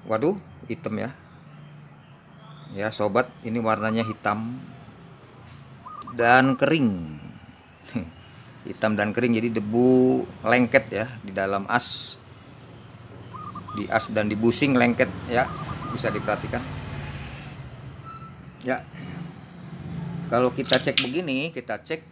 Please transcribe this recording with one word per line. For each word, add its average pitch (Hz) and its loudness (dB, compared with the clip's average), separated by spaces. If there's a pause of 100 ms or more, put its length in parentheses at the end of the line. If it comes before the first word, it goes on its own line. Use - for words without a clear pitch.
Waduh, 143 2 (320)
hitam 107 -4
ya. 104 -4 (1600)
Ya, 104 -2
sobat, 107 2 (140)
ini 117 -2
warnanya 110 0
hitam 110 -4 (1600)
dan 127 6
kering. 101 2 (720)
<laughs> 87 -8 (500)
Hitam 107 0
dan 104 2
kering, 117 4
jadi 113 0
debu 127 6 (160)
lengket 120 6
ya 101 -2 (160)
di 101 -12
dalam 98 -2
as. - -2 (1600)
Di 104 -4
as 110 0
dan 107 0
di 107 0
busing 117 4
lengket 120 6 (240)
ya, 120 4 (480)
bisa 113 -2
diperhatikan. 104 -4 (2000)
Ya. 123 -2 (1500)
Kalau 123 4
kita 127 4
cek - 0
begini, 143 -2
kita 117 -6
cek 160 -8 (100)